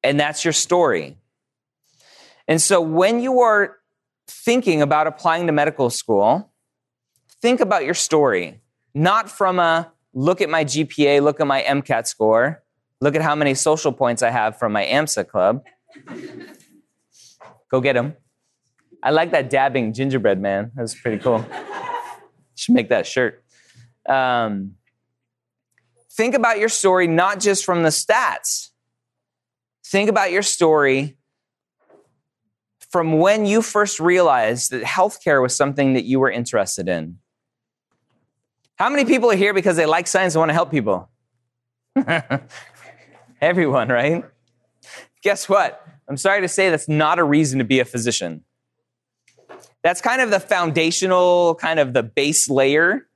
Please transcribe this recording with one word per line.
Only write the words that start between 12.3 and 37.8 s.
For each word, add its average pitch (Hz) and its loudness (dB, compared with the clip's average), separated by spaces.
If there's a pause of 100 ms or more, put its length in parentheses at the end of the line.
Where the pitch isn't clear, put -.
look 143 0
at 156 0
how 151 0
many 147 0
social 151 0
points 120 -2
I 117 2
have 110 -2
from 113 -2
my 104 -2
amsa 127 -2
club." 107 0 (2000)
Go 131 -2
get 131 0
'em. 143 -4 (840)
I 131 0
like 160 0
that 135 -2
dabbing 131 0
gingerbread 110 0
man. 101 -4
That 131 -10
was 113 -10
pretty 110 -6
cool. 117 0 (1080)
Should - 0
make 117 0
that 107 0
shirt. - -4 (640)
Um, 113 -2 (1400)
think 226 -2
about 233 0
your 214 0
story, 185 2
not 180 0
just 196 0
from 175 0
the 165 2
stats. - -2 (1160)
Think 202 0
about 202 0
your 190 0
story 147 2 (1700)
from 160 0
when 208 2
you 214 2
first 208 -2
realized 143 2
that 123 -6
healthcare 180 0
was 127 -2
something 135 0
that 127 0
you 131 0
were 131 2
interested 101 -4
in. 85 -6 (1600)